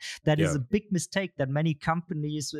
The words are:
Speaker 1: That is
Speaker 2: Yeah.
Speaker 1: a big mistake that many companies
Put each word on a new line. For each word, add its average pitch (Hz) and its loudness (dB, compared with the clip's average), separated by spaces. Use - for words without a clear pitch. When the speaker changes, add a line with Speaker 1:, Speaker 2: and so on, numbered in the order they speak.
Speaker 1:
That 151 4
is 160 4
Speaker 2:
Yeah. 156 0
Speaker 1:
a - 2
big 202 0
mistake 185 -2
that 135 0
many 151 2
companies 151 -2